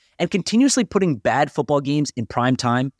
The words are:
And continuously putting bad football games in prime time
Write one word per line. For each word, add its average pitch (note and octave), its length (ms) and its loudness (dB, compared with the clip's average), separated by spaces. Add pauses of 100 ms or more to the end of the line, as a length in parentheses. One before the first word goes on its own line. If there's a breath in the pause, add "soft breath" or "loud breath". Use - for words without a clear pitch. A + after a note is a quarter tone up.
(200)
And F3 120 -2
continuously A#3+ 520 2
putting F3+ 340 0
bad C3 340 0
football C#3+ 280 0
games C#3+ 360 -2
in A2+ 100 -4
prime B2+ 300 0
time B2 440 0